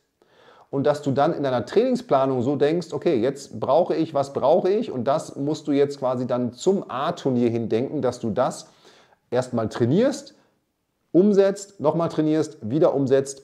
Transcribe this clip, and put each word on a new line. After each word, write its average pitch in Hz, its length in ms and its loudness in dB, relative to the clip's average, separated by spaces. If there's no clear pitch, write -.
und 139 160 0
dass 143 160 0
du 139 80 -2
dann 139 220 2
in 151 100 -4
deiner 127 240 -2
Trainingsplanung 143 720 2
so 143 140 0
denkst, 151 360 0
okay, 147 260 0
jetzt 120 420 -4
brauche 147 340 2
ich, 160 220 -2
was 139 180 -2
brauche 165 380 2
ich? 202 200 -2
Und 127 120 -6
das 151 320 -2
musst 147 320 -4
du 151 40 -2
jetzt 143 280 0
quasi 127 260 -2
dann 123 280 -4
zum 185 360 -2
A-Turnier 127 640 0
hin 113 180 -4
denken, 127 320 -2
dass 120 180 -2
du 113 120 -4
das - 380 -4
erstmal 120 400 -2
trainierst, 185 640 0
umsetzt, 196 680 2
nochmal 156 300 0
trainierst, 156 580 -2
wieder 151 280 2
umsetzt 135 480 0